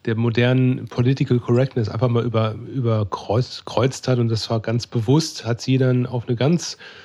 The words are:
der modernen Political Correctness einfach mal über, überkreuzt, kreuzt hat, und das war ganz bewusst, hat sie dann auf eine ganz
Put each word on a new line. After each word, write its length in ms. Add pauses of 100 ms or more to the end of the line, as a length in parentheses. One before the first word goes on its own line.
der 100
modernen 720
Political 520
Correctness 500
einfach 180
mal 160
über, 300 (200)
überkreuzt, 920
kreuzt 420
hat, 100
und 120
das 180
war 120
ganz 260
bewusst, 580
hat 160
sie 180
dann 280
auf 200
eine 100
ganz 420 (260)